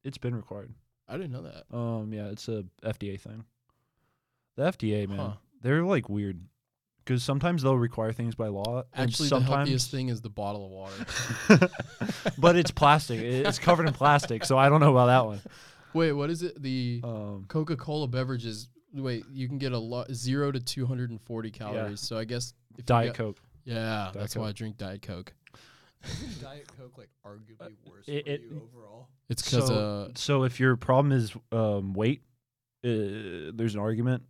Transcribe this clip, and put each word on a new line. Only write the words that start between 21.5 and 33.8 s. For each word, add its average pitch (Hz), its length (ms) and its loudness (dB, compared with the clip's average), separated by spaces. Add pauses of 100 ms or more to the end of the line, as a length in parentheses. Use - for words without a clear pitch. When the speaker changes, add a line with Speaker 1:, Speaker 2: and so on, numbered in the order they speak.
Speaker 2:
calories. 104 440 -6
So 113 160 -6
I 113 80 -4
guess 120 280 -6 (200)
if - 60 -20
you 120 40 -16
Speaker 1:
Diet 117 300 4
Speaker 2:
got - 20 -10
Speaker 1:
Coke. 107 220 -6 (260)
Speaker 2:
Yeah, 120 120 -8 (100)
Speaker 1:
Diet 104 280 -4
Speaker 2:
that's 104 220 -8
why 113 80 -4
I 110 60 -4
Speaker 1:
Coke. 101 80 -8
Speaker 2:
drink 110 200 -10
Diet 98 240 -10
Coke. 90 320 -12 (680)
Speaker 3:
Isn't - 380 -10
Diet 139 360 -18
Coke, 123 200 -20
like, 110 120 -20 (160)
arguably 107 360 -20
Speaker 1:
Uh, 147 280 -20
Speaker 3:
worse - 180 -20
Speaker 1:
it, 147 180 -6
Speaker 3:
for 147 60 -6
Speaker 1:
it 143 100 -6
Speaker 3:
you 120 320 -16
overall? 117 340 -20 (220)
Speaker 2:
It's 120 200 -2
'cause, 127 180 2
Speaker 1:
So, 120 60 2
Speaker 2:
uh, 104 420 -2
Speaker 1:
so 139 280 2
if 123 160 -2
your 127 180 4
problem 139 340 4
is, 117 220 2 (180)
um, 101 420 0
weight, 110 280 0 (640)
uh, 101 680 -4
there's 113 200 -2
an 104 80 -4